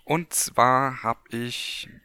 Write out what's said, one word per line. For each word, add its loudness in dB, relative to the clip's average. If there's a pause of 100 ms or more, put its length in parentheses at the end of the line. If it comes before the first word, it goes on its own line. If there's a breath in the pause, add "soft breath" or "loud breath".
Und -2
zwar 2
hab -4
ich -8 (140)